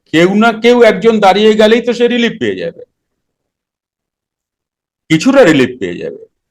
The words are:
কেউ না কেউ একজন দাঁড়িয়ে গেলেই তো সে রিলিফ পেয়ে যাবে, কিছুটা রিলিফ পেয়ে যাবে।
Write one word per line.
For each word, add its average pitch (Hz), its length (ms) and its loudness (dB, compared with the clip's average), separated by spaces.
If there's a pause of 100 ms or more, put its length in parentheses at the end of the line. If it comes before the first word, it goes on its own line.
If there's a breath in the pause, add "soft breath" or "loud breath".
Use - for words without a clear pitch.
কেউ 175 280 0
না 220 180 0
কেউ 233 300 2
একজন 220 380 2
দাঁড়িয়ে 208 340 2
গেলেই 220 280 2
তো 240 100 -4
সে 240 160 -2
রিলিফ 233 300 -4
পেয়ে 104 180 -6
যাবে, - 280 -12 (2250)
কিছুটা 247 360 2
রিলিফ 147 340 0
পেয়ে 87 200 -10
যাবে। 80 280 -14 (240)